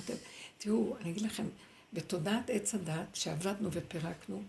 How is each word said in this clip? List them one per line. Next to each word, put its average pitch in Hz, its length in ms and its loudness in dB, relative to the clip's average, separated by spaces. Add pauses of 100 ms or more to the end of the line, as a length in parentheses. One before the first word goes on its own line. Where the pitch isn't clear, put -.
אתם... - 80 -4 (440)
תראו, 208 440 4
אני 165 80 -2
אגיד 185 120 -2
לכם, 220 240 0 (480)
בתודעת 185 560 2
עץ 220 260 2
הדת, 165 380 0
שעבדנו 190 580 0
ופירקנו, 170 760 -2